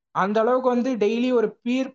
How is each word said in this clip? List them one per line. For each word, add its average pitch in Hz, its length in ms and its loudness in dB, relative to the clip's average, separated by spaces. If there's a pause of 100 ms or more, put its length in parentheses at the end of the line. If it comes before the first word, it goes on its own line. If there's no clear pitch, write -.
(120)
அந்த 202 280 0
அளவுக்கு 254 300 2
வந்து 247 260 0
டெய்லி 233 380 0
ஒரு 220 300 0
பீர் 254 320 -2